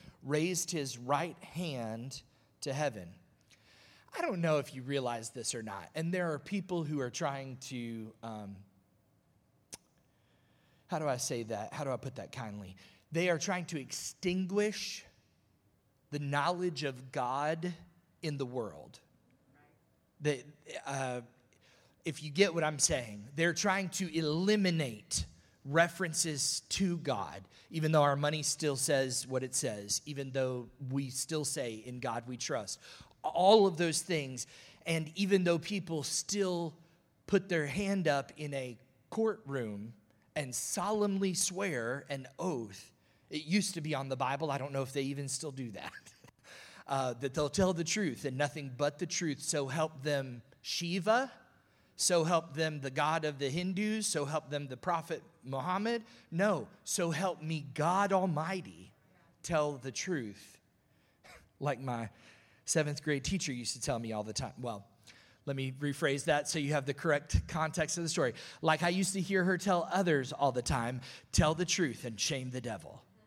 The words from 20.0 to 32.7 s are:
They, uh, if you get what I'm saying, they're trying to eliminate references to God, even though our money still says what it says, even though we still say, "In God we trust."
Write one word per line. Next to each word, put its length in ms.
They, 220
uh, 360
if 180
you 60
get 240
what 100
I'm 160
saying, 560
they're 180
trying 360
to 280
eliminate 1080
references 1040
to 300
God, 440
even 220
though 120
our 120
money 280
still 340
says 500
what 160
it 120
says, 500
even 260
though 380
we 200
still 340
say, 420
"In 140
God 280
we 100
trust." 420